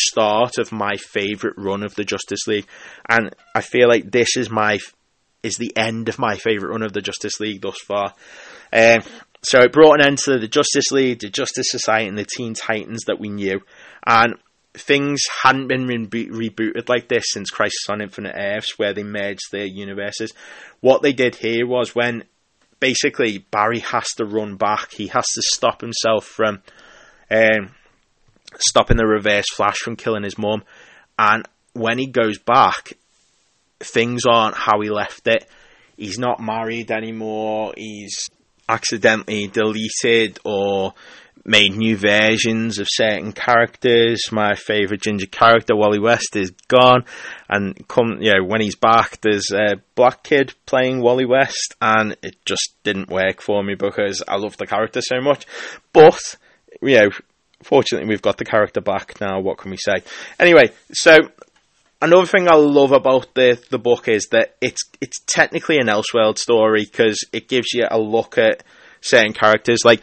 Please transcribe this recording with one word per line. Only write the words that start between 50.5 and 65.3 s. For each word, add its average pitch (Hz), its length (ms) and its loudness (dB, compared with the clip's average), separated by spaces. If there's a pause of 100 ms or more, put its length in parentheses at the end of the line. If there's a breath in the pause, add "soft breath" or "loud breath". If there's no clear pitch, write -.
playing 127 360 -2
Wally 127 240 2
West, 131 560 -2
and 110 420 2
it - 220 -14
just - 380 -6
didn't 98 260 -4
work 92 320 -2
for 101 200 -2
me 98 140 -6
because 98 500 -4
I - 120 -4
love 104 180 -8
the 101 120 -10
character 110 340 -4
so 127 180 -4
much. 135 260 -2 (460 loud breath)
But, - 440 8 (460 soft breath)
you 135 140 2
know, 104 140 6 (520)
fortunately, 113 460 0
we've 107 140 -2
got - 160 -2
the 120 80 -8
character 107 340 0
back 98 400 -6
now. 95 220 -6
What 95 160 -4
can 98 140 -14
we 92 60 -12
say? 95 260 -4 (360 loud breath)
Anyway, 165 320 8 (220)
so 160 240 8 (840)
another 175 240 6
thing 180 220 0
I 165 80 8
love 143 380 6
about 131 420 2
the, 123 340 4
the 127 100 -4
book 117 280 0
is 107 240 0
that 113 300 0
it's, 127 200 -6 (200)
it's - 260 -12
technically 160 500 -2